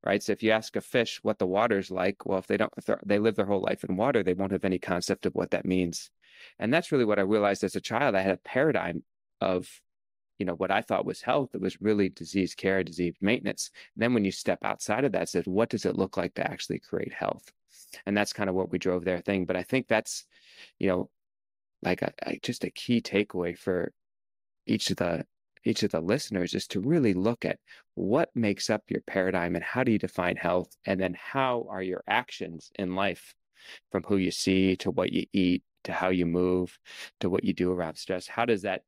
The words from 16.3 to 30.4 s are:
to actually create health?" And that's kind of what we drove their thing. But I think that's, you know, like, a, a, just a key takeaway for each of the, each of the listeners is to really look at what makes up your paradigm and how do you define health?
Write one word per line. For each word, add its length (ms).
to 140
actually 300
create 340
health?" 380
And 100
that's 180
kind 160
of 60
what 160
we 60
drove 280
their 140
thing. 260
But 120
I 60
think 240
that's, 380
you 80
know, 220
like, 200
a, 120
a, 160
just 240
a 60
key 320
takeaway 560
for 340
each 260
of 60
the, 280
each 180
of 80
the 100
listeners 520
is 140
to 140
really 320
look 320
at 140
what 400
makes 340
up 200
your 120
paradigm 540
and 80
how 200
do 80
you 60
define 380
health? 400